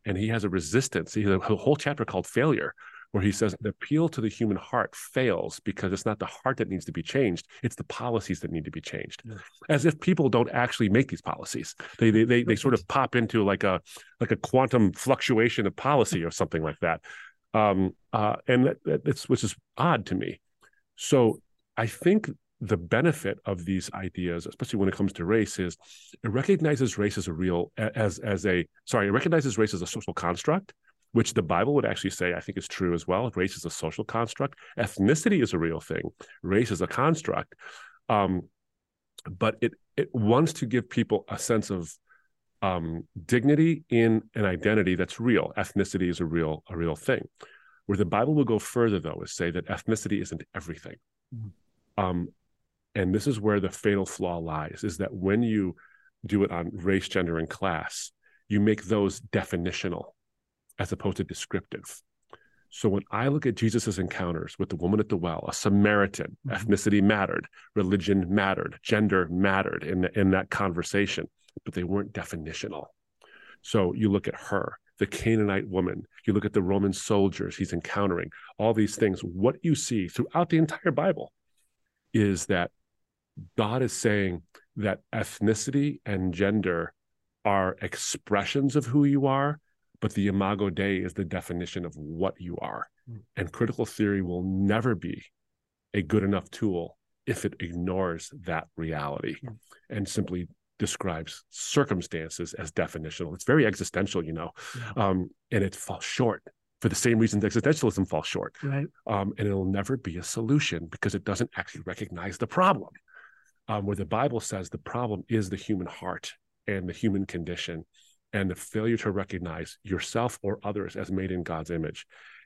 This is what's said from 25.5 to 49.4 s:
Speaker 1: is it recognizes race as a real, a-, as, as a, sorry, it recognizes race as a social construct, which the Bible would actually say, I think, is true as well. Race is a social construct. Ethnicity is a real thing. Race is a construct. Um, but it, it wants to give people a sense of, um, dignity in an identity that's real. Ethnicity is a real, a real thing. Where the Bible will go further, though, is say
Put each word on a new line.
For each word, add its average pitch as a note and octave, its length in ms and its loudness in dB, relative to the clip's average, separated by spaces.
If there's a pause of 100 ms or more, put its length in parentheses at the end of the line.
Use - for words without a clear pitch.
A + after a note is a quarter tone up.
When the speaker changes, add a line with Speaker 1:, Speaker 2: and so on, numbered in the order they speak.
Speaker 1:
is F2+ 200 -4 (440)
it A#2 60 -4
recognizes C#3 720 2
race G#2 180 0
as F#2+ 120 -4
a F2+ 40 -2
real, F2 460 0
a-, A2 180 -4
as, G#2+ 220 0
as G2+ 260 -2
a, F2+ 220 2 (180)
sorry, G#2+ 220 2
it G2+ 60 2
recognizes C#3 440 2
race G#2+ 160 2
as F#2 80 -4
a F2 60 -6
social - 260 -8
construct, A#2 640 0 (380)
which A2+ 200 2
the A2 100 2
Bible F2+ 320 2
would B2 120 4
actually G2+ 240 -2
say, F2+ 240 -2
I F2 60 -6
think, - 180 -8
is F#2 100 -6
true F2+ 240 0
as E2 140 -2
well. G#2+ 280 0
Race F#2 220 -2
is - 80 -10
a E2+ 60 -8
social D#2+ 340 -6
construct. A#2 540 -2 (180)
Ethnicity C#3 640 2
is G#2+ 120 2
a F2+ 40 2
real D#2+ 220 0
thing. E2 220 -6 (400)
Race G#2+ 280 2
is F2 120 -2
a F2+ 40 0
construct. - 680 0 (560)
Um, F#2+ 320 4 (800)
but A2 380 -2
it, A#2 100 2 (240)
it C#3+ 160 0
wants B2+ 420 4
to - 120 -4
give A#2+ 240 -2
people G#2+ 380 0
a F#2 100 -6
sense A2 320 0
of, F2+ 200 -6 (720)
um, E2 460 -2 (180)
dignity D3 640 4
in A2+ 340 4 (120)
an A2 100 0
identity F#2 520 2
that's F2+ 240 -4
real. A2+ 360 2
Ethnicity F#2+ 540 0
is E2 80 -4
a F2+ 80 -2
real, D#2 420 -2
a F#2 80 -10
real E2 200 -2
thing. - 320 -2 (580)
Where G2+ 100 0
the G2 80 2
Bible A2+ 300 2
will D3 100 4
go A2 140 2
further, A2+ 400 2
though, E2 240 -6
is E2+ 100 -10
say E2+ 200 -2